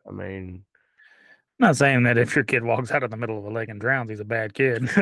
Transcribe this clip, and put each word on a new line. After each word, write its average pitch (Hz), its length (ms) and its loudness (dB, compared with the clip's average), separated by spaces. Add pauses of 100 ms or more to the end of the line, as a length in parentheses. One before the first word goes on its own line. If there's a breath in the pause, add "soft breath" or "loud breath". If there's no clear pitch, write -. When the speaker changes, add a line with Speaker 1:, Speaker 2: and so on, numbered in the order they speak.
Speaker 1:
I 101 60 -16
mean, 95 520 -12 (960 soft breath)
Speaker 2:
Not 165 160 6
saying 135 280 4
that 120 140 4
if 117 160 2
your 139 100 4
kid 117 200 0
walks 117 260 -2
out 139 140 -2
of 117 60 -4
the 110 60 -10
middle 110 220 -6
of 101 60 -12
the 107 60 -10
lake 113 180 -6
and 107 120 -12
drowns, 120 300 -2
he's 107 100 -10
a 104 40 -8
bad 110 300 -4
kid. 127 340 2 (140)